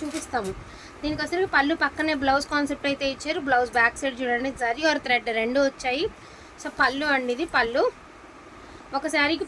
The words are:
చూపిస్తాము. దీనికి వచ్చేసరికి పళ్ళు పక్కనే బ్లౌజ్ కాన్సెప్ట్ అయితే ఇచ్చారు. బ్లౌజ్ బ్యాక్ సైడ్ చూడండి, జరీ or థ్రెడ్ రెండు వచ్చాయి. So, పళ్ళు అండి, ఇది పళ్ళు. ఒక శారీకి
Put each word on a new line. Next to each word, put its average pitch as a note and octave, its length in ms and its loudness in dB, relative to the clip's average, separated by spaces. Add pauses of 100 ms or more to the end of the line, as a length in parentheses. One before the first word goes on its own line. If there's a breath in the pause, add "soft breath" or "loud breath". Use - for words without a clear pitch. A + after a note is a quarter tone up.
చూపిస్తాము. C4+ 480 -6 (500 loud breath)
దీనికి - 200 -4
వచ్చేసరికి F4+ 320 -2
పళ్ళు D4 220 4
పక్కనే D#4 380 0 (100)
బ్లౌజ్ C#4 300 2
కాన్సెప్ట్ C#4+ 320 -2
అయితే C#4 260 0
ఇచ్చారు. D4+ 280 -4
బ్లౌజ్ B3 320 2
బ్యాక్ A#3 260 4
సైడ్ C4 240 -4
చూడండి, B3 300 0
జరీ A#3+ 300 -2
or D#4 240 4
థ్రెడ్ A#3+ 240 0
రెండు A3+ 300 0
వచ్చాయి. C4+ 440 0 (600 loud breath)
So, D4+ 60 -8 (100)
పళ్ళు C#4 260 2
అండి, B3+ 280 2
ఇది C#4+ 120 -2
పళ్ళు. C4+ 460 2 (1040 loud breath)
ఒక C#4 140 -2
శారీకి D4+ 400 2